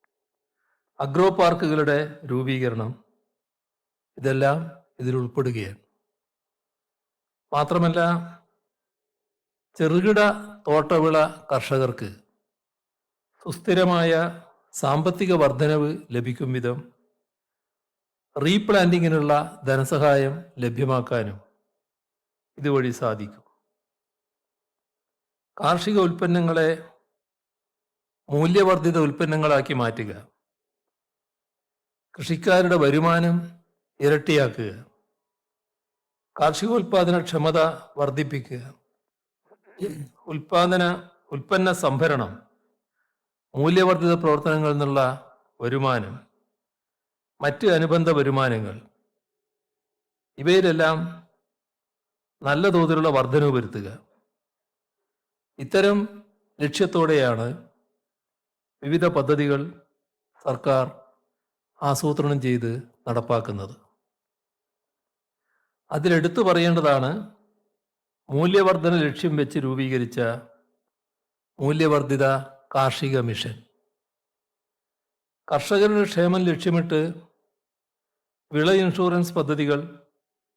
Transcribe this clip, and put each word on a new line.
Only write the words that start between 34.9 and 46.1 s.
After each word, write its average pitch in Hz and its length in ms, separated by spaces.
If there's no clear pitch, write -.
കാർഷികോൽപാദന 180 800
ക്ഷമത 160 360
വർദ്ധിപ്പിക്കുക, 135 760
ഉൽപാദന, 175 840
ഉൽപ്പന്ന 185 420
സംഭരണം, 135 680
മൂല്യവർദ്ധിത 175 580
പ്രവർത്തനങ്ങളിൽ 156 580
നിന്നുള്ള 139 280
വരുമാനം, 120 680